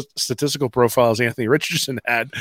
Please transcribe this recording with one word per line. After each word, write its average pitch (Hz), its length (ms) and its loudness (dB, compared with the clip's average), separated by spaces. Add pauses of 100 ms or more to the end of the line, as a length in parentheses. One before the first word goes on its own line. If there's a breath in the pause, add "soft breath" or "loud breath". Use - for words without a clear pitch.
(180)
statistical 139 520 -4
profile 120 420 4
as 110 100 0
Anthony 117 260 -2
Richardson 123 560 -2
had 120 380 -2